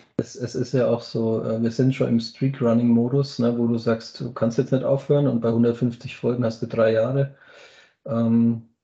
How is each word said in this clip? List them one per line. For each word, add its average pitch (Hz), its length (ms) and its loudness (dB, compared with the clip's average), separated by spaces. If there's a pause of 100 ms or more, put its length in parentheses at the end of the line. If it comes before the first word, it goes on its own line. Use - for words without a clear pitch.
(180)
es, - 180 -6
es 120 180 -8
ist 127 200 -4
ja 120 140 2
auch 117 140 0
so, 113 420 -4
äh, 113 160 -4
wir 113 120 0
sind 131 240 2
schon 123 120 0
im 117 120 2
Streak-Running-Modus, 120 1200 0
ne, 120 180 0
wo 120 80 0
du 117 140 0
sagst, - 400 -4
du 120 120 -8
kannst 117 280 -2
jetzt 131 120 0
nicht 131 120 0
aufhören 143 440 2
und 120 140 0
bei 117 100 0
hundertfünfzig 117 640 0
Folgen 123 280 -2
hast - 160 -4
du 120 60 -6
drei 113 240 2
Jahre. 131 420 0 (720)
Ähm, 117 640 2 (160)